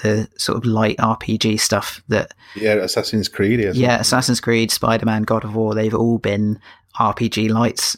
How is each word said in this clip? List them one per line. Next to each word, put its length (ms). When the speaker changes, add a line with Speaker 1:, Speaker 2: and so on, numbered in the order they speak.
Speaker 1:
the 340
sort 220
of 80
light 320
R 180
P 220
G 200
stuff 500
that 260
Speaker 2:
Yeah, 220
Assassin's 520
Creed, 300
yeah, 80
Speaker 1:
Yeah, 40
Speaker 2:
something. 120
Speaker 1:
Assassin's 400
Creed, 300
Spider-Man, 520
God 220
of 80
War, 220
they've 180
all 240
been 420
R 160
P 160
G 200
lights. 480